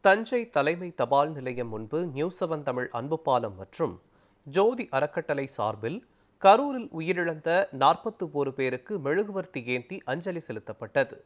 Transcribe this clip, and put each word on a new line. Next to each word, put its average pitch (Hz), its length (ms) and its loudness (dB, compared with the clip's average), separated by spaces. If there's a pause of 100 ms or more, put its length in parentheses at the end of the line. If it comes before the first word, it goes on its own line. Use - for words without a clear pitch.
தஞ்சை 226 460 4
தலைமை 170 440 0
தபால் 139 380 2
நிலையம் 127 360 -6
முன்பு 110 380 -4
நியூஸ் 156 380 -4
செவன் 160 180 -4
தமிழ் 127 300 -2
அன்பு 147 280 -4
பாலம் 117 360 0
மற்றும் 95 440 -4 (420)
ஜோதி 202 480 2
அறக்கட்டளை 143 560 -2
சார்பில் 110 600 -4 (360)
கரூரில் 247 460 6 (100)
உயிரிழந்த 170 720 0
நாற்பத்து 156 640 2
ஒரு 139 200 0
பேருக்கு 131 460 -4
மெழுகுவர்த்தி 175 680 -2
ஏந்தி 123 400 -4
அஞ்சலி 170 420 -4
செலுத்தப்பட்டது. 120 800 -2